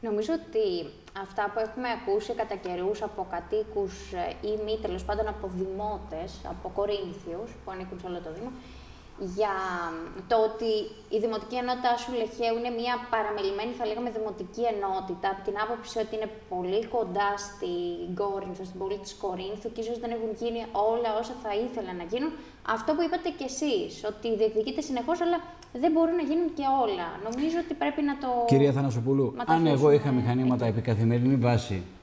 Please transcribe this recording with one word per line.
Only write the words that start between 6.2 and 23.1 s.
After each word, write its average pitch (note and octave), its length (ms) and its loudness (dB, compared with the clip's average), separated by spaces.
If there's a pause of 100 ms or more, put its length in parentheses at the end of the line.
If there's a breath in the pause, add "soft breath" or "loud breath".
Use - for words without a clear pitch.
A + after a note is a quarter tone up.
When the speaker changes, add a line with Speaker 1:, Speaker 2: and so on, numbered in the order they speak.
Speaker 1:
από F3+ 140 -10 (100)
Κορίνθιους, G3 720 -4 (120)
που G3 100 -12
ανήκουν F#3 280 -10
σε F3+ 100 -12
όλο F3 160 -6
το D#3+ 100 -8
Δήμο, A#3 160 -8 (840 loud breath)
για G3+ 160 2 (800)
το A#3 40 6 (140)
ότι A3 220 -2 (440)
η - 100 4
Δημοτική A3 380 -4
Ενότητα B3 320 2
Άσου A#3+ 260 -4
Λεχαίου A3+ 380 0
είναι A#3+ 120 -2 (100)
μια B3 140 0 (180)
παραμελημένη, G#3 680 0
θα A#3+ 100 0
λέγαμε, A#3+ 200 -2 (100)
δημοτική G#3+ 440 -4 (100)
ενότητα, F#3+ 600 -2
από F#3+ 140 -8
την G3+ 160 -2
άποψη A#3 300 -4 (100)
ότι G#3+ 140 -4
είναι A3 120 -2 (240)
πολύ F#3 280 0 (140)
κοντά G3+ 340 2 (180)
στην F3 520 -4 (220)
Κόρινθο, F#3+ 480 -2
στην F#3 120 -12
πόλη F#3+ 220 -2
της - 100 -12 (100)
Κορίνθου, F#3+ 500 -4
και A3+ 120 -6
ίσως A#3 180 -4
δεν A#3 120 -4
έχουν A3 160 -2 (100)
γίνει A#3 180 -2 (320)
όλα A#3 180 2 (120)
όσα A#3+ 120 -6 (100)
θα G#3+ 80 -2 (140)
ήθελαν G3 360 -4
να E3+ 100 -6
γίνουν. C4+ 200 0 (440 loud breath)
Αυτό A3+ 200 -2
που E4 100 2
είπατε F4 320 0